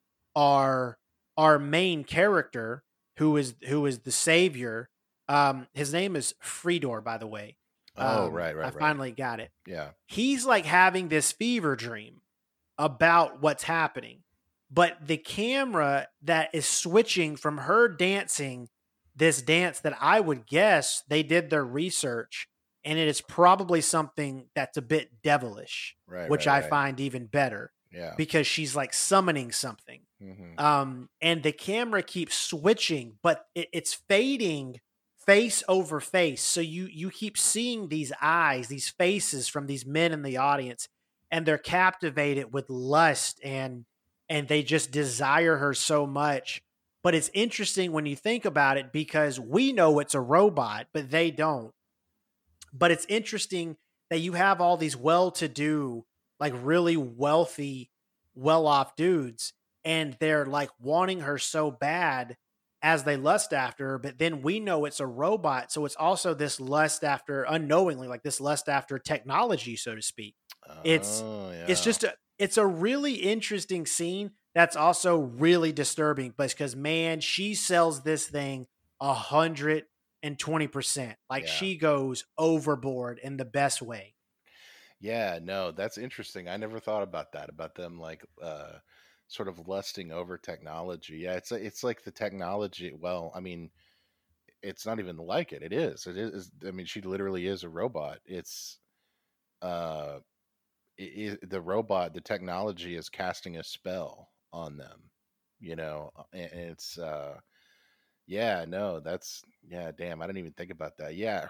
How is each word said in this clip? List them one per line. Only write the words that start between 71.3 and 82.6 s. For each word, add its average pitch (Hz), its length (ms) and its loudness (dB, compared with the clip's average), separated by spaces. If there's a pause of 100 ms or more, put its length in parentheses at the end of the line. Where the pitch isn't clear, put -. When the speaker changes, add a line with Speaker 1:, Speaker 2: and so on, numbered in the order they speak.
Speaker 1:
it's 180 140 2
Speaker 2:
yeah. - 0 -
Speaker 1:
just 226 220 2
a, 196 120 -2 (220)
it's 196 200 0
a 214 80 6
really 240 500 0
interesting 190 680 -2
scene 190 460 -4 (240)
that's 170 220 6
also 170 420 4
really 156 540 4
disturbing, 139 600 -2
but 139 100 -2
it's 131 80 -4
'cause, 135 220 -6
man, 160 440 -2
she 196 340 -2
sells 165 500 2
this 156 240 0
thing 135 400 -6 (340)
a 139 120 0
hundred 151 720 0 (380)
and 147 160 -8
twenty 156 280 -2
percent. 127 500 -6 (120)
Like, 131 140 -4
Speaker 2:
Yeah. - 40 -8
Speaker 1:
she 190 300 -4
goes 139 480 0 (120)
overboard 135 800 0